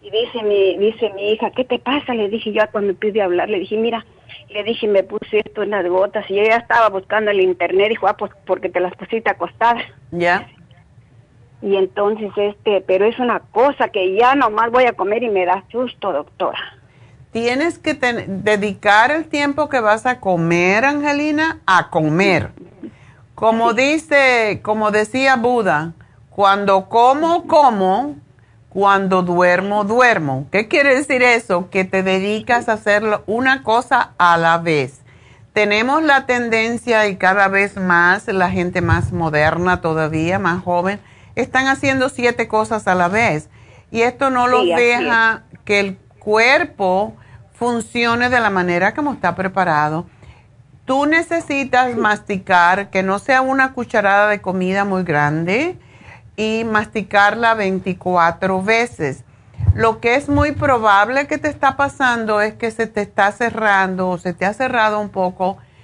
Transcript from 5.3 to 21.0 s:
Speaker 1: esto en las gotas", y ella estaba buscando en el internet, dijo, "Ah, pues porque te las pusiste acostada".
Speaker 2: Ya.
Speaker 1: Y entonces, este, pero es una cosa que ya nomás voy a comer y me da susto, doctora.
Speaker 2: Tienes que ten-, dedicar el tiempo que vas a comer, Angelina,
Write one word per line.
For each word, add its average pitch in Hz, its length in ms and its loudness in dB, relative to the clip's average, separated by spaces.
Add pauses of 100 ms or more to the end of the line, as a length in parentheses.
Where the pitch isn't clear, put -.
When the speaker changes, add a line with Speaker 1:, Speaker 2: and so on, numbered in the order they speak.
Speaker 1:
esto - 180 -8
en 196 80 -4
las 196 160 -2
gotas", 196 420 -2
y 196 100 -2
ella 220 180 4
estaba 233 320 2
buscando 208 420 -2
en 202 80 0
el 185 60 4
internet, 185 440 0
dijo, 214 180 -2
"Ah, 202 100 0
pues 202 140 -8 (140)
porque 190 240 -4
te 180 120 -4
las 180 140 -4
pusiste 226 340 -6
acostada". 226 520 -2 (300)
Speaker 2:
Ya. 175 360 0 (1120)
Speaker 1:
Y 196 140 0
entonces, 202 600 -2
este, 208 420 0
pero 190 260 0
es 233 140 0
una 233 220 -2
cosa 254 480 0
que 190 260 -2
ya 240 180 4
nomás 226 380 0
voy 254 140 4
a 233 80 0
comer 208 300 -4
y 233 60 -2
me 185 160 0
da 185 240 -2
susto, 226 440 -6
doctora. 147 440 -6 (760)
Speaker 2:
Tienes 254 440 -2
que - 160 -4
ten-, 202 520 -4
dedicar 208 640 2
el 311 140 -2
tiempo 285 420 -2
que 269 140 -2
vas 214 240 0
a 247 160 -2
comer, 180 640 2
Angelina, 294 800 -2